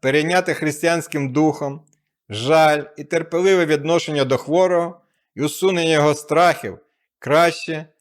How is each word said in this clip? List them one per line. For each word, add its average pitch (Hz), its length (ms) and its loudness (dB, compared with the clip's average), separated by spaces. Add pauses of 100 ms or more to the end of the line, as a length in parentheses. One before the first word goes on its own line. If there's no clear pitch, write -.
перейняте 160 520 0
християнським 151 800 -4
духом, 151 480 -2 (480)
жаль 147 540 2 (140)
і 147 60 -12
терпеливе 170 600 0
відношення 151 600 0
до 127 120 0
хворого 175 640 0 (340)
і 143 60 -8
усунення 165 520 -2
його 147 200 4
страхів 151 640 0 (400)
краще 160 680 0 (160)